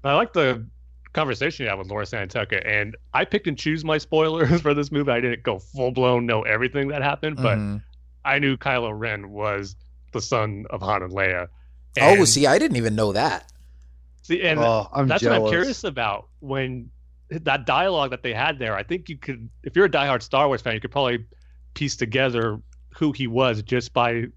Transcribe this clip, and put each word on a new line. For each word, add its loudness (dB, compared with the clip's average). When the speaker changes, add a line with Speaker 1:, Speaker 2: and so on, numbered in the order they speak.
Speaker 1:
I 2
like 2
the 2
conversation -2
you -4
had -2
with -10
Laura -6
San -6
Tekka, -2
and -2
I 2
picked -2
and -4
choose -4
my 0
spoilers 2
<laughs> -
for 2
this 0
movie. 0
I 2
didn't -2
go -2
full -4
blown 2
know 0
everything 0
that -4
happened, -2
but 2
Speaker 2:
Mm-hmm. -4
Speaker 1:
I 2
knew 0
Kylo -2
Ren -6
was -4
the -4
son -2
of -8
Han 0
and -10
Leia. 0
Speaker 2:
Oh, 10
Speaker 1:
And 6
Speaker 2:
see, 4
I 6
didn't 2
even 0
know 2
that. -2
Speaker 1:
See, -2
and 2
Speaker 3:
Oh, 2
I'm 0
Speaker 1:
that's 2
what 4
I'm 4
Speaker 3:
jealous. 2
Speaker 1:
curious 0
about. -4
When -6
that -2
dialogue 2
that -8
they -4
had -2
there, -4
I -4
think -8
you -10
could, -10
if -8
you're 6
a 4
diehard 2
Star 2
Wars 0
fan, -2
you -4
could -8
probably 0
piece -4
together 0
who 0
he -4
was 2
just -4
by 0